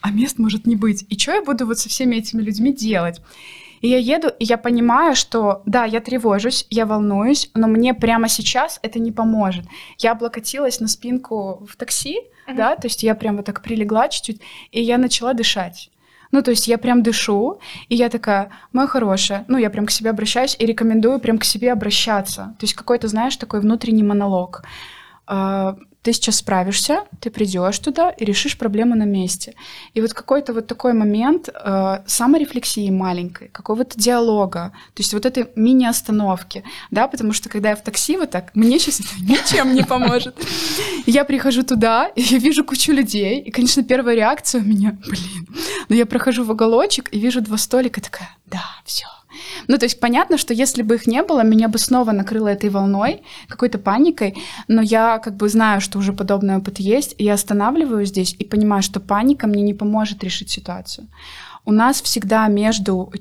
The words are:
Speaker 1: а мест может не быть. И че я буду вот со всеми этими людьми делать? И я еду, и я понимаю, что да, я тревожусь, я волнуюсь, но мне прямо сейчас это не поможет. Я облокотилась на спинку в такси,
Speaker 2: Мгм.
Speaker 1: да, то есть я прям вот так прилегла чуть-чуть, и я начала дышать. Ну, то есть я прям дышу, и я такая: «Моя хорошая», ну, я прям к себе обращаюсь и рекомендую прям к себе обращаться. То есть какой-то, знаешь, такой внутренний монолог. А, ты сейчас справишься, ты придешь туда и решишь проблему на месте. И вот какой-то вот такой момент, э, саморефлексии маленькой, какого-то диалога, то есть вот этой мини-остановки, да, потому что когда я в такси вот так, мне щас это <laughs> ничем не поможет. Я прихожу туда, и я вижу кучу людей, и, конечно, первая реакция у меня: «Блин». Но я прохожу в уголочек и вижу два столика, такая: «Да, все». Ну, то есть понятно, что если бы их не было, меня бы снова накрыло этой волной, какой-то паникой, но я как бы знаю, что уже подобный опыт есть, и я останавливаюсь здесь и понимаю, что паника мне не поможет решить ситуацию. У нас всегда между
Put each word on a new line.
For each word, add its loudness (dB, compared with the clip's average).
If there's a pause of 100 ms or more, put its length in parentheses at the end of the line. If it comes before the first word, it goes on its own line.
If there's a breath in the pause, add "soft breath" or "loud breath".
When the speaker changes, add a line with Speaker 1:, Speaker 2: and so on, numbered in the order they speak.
Speaker 1:
а -2
мест -2
может 0
не 2
быть. 0
И -6
че -2
я 0
буду -2
вот -4
со -6
всеми 0
этими -4
людьми 0
делать? -2 (640 loud breath)
И 0
я 4
еду, 2 (120)
и 0
я 2
понимаю, 2
что 0
да, 2
я -2
тревожусь, 0
я 0
волнуюсь, 0
но 4
мне 4
прямо 2
сейчас -2
это -6
не -2
поможет. 0 (340 loud breath)
Я 2
облокотилась -4
на -2
спинку -6
в -20
такси, -6 (260 soft breath)
Speaker 2:
Мгм. -8
Speaker 1:
да, 2
то -10
есть -6
я 2
прям -4
вот -8
так -8
прилегла 0
чуть-чуть, -8 (320 loud breath)
и -2
я 2
начала 0
дышать. -4 (440 soft breath)
Ну, 6
то 0
есть 2
я 2
прям 4
дышу, 0 (320 loud breath)
и 2
я 4
такая: 0 (240 loud breath)
«Моя 2
хорошая», 0
ну, 2
я 2
прям -2
к -4
себе 0
обращаюсь 0
и 0
рекомендую 2
прям 0
к -4
себе 0
обращаться. -2
То -8
есть -2
какой-то, -2
знаешь, -2
такой -6
внутренний 2
монолог. 0 (640 loud breath)
А, -2 (260)
ты 0
сейчас 0
справишься, 0 (160)
ты -8
придешь -2
туда 0
и -6
решишь 0
проблему 2
на 2
месте. -2 (400 loud breath)
И 0
вот 0
какой-то 0
вот -4
такой 0
момент, 2
э, -2
саморефлексии 0
маленькой, -2
какого-то -4
диалога, 0 (220 loud breath)
то -10
есть -2
вот 0
этой 0
мини-остановки, 2 (260 loud breath)
да, 2
потому -2
что -6
когда 0
я 0
в -16
такси -2
вот -2
так, -6
мне 6
щас 0
это -8
<laughs> -10
ничем 2
не 4
поможет. 0 (720 loud breath)
Я 4
прихожу 0
туда, 2 (100)
и 0
я 4
вижу 2
кучу 0
людей, 0
и, -12
конечно, 2
первая 2
реакция 0
у 0
меня: 2 (100)
«Блин». -8 (420 loud breath)
Но 2
я 4
прохожу -2
в -4
уголочек 2
и -2
вижу 0
два -2
столика, 0
такая: -14 (160)
«Да, -10 (220)
все». -8 (600 loud breath)
Ну, 4
то 0
есть -4
понятно, 2
что -2
если 0
бы 2
их -2
не 2
было, 2
меня 6
бы 0
снова 2
накрыло -2
этой 0
волной, 0 (260 loud breath)
какой-то -2
паникой, 2 (340 loud breath)
но 6
я 4
как -8
бы 0
знаю, 4
что -4
уже 0
подобный 0
опыт -4
есть, 0
и 0
я 4
останавливаюсь 0
здесь -2
и -4
понимаю, 2
что -4
паника 2
мне 2
не 2
поможет -2
решить -8
ситуацию. -10 (580 loud breath)
У 2
нас 4
всегда 0
между 0 (100)